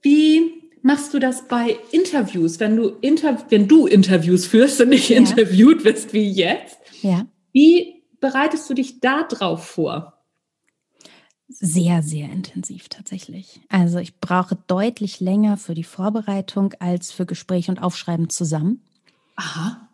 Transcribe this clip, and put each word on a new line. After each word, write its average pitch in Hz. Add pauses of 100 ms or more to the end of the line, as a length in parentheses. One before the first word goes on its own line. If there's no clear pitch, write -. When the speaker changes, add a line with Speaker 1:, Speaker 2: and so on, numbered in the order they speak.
Speaker 1:
Wie 311 (300)
machst 277
du 277
das 254
bei 240 (140)
Interviews, 202
wenn 214
du 226 (120)
Inter-, 285
wenn 208
du 302
Interviews 180
führst 254
und 240
nicht 269
Speaker 2:
Ja. 233
Speaker 1:
interviewt 226
wirst -
wie 208
jetzt? 185 (240)
Speaker 2:
Ja. 190 (240)
Speaker 1:
Wie 330 (160)
bereitest 285
du 269
dich 262
da 277
drauf 170
vor? - (1400)
Speaker 2:
Sehr, 170
sehr 147
intensiv -
tatsächlich. -
Also 175
ich -
brauche 180 (100)
deutlich 202
länger 202
für 170
die 165
Vorbereitung 196
als 180
für 180
Gespräch 175
und 180
Aufschreiben 170
zusammen. 160 (560)
Speaker 1:
Aha. 165